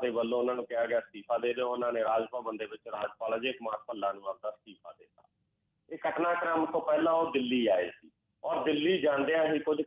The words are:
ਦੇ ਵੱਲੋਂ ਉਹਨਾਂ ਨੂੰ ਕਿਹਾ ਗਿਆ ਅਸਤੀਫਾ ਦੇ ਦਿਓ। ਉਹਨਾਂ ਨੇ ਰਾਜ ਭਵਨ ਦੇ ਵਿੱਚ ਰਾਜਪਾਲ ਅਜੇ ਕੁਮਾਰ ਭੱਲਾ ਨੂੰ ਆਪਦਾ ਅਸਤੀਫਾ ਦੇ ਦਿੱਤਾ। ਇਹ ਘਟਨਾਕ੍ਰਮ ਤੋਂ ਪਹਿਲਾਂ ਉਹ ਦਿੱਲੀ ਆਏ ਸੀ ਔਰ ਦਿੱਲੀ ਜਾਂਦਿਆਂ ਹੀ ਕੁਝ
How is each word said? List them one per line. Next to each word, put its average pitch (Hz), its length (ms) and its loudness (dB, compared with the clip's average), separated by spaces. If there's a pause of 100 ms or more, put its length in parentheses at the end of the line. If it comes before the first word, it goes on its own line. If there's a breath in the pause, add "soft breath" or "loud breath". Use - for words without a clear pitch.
ਦੇ 123 80 0
ਵੱਲੋਂ 117 300 0
ਉਹਨਾਂ 123 160 0
ਨੂੰ 120 100 -6
ਕਿਹਾ 117 200 -2
ਗਿਆ 117 140 2
ਅਸਤੀਫਾ 110 380 -4
ਦੇ 120 160 0
ਦਿਓ। 123 160 -2
ਉਹਨਾਂ 120 240 -2
ਨੇ 117 100 0
ਰਾਜ 113 280 0
ਭਵਨ 113 260 -6
ਦੇ 107 80 -8
ਵਿੱਚ 107 220 -12
ਰਾਜਪਾਲ 110 480 -4
ਅਜੇ 123 160 -2
ਕੁਮਾਰ 110 260 -6 (100)
ਭੱਲਾ 101 240 -2
ਨੂੰ 98 160 -10
ਆਪਦਾ 98 220 -6
ਅਸਤੀਫਾ 95 420 -14
ਦੇ 85 140 -20
ਦਿੱਤਾ। - 160 -20 (680)
ਇਹ 160 80 -10 (120)
ਘਟਨਾਕ੍ਰਮ 165 560 0
ਤੋਂ 160 160 -2
ਪਹਿਲਾਂ 160 320 4
ਉਹ 165 180 4
ਦਿੱਲੀ 123 360 2
ਆਏ 90 220 4
ਸੀ - 220 -18 (320)
ਔਰ 156 200 -2
ਦਿੱਲੀ 156 380 2
ਜਾਂਦਿਆਂ 151 520 2
ਹੀ 147 60 2
ਕੁਝ 151 280 0